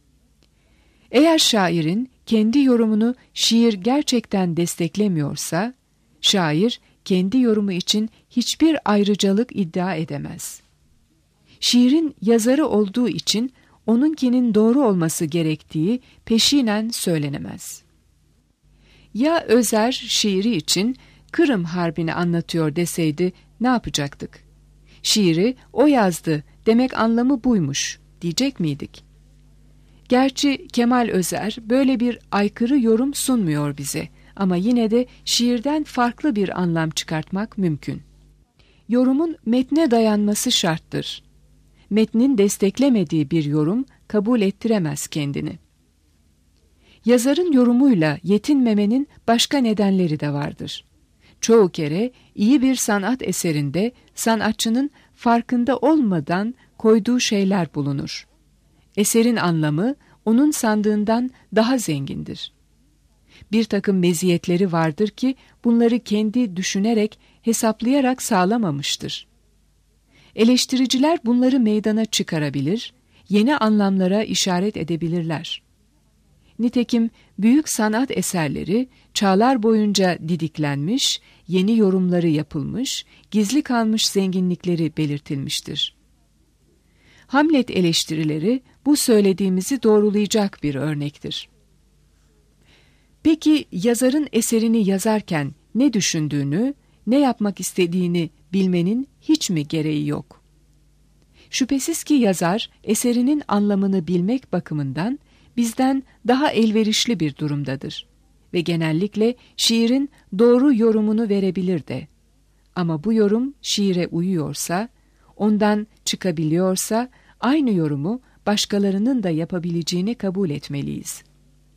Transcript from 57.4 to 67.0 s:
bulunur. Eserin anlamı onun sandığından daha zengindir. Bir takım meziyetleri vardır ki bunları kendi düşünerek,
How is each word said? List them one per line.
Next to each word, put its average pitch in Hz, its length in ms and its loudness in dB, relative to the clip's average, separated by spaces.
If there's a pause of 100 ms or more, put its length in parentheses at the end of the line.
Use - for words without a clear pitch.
bulunur. 143 520 -6 (680)
Eserin 226 400 2
anlamı 165 580 0 (300)
onun 254 260 4
sandığından 214 800 0 (240)
daha 226 240 2
zengindir. 151 720 -8 (1000)
Bir 220 120 2
takım 196 340 0
meziyetleri 175 720 0
vardır 165 360 0
ki 254 260 -4 (300)
bunları 233 340 2
kendi 214 580 -2
düşünerek, 208 600 -2 (240)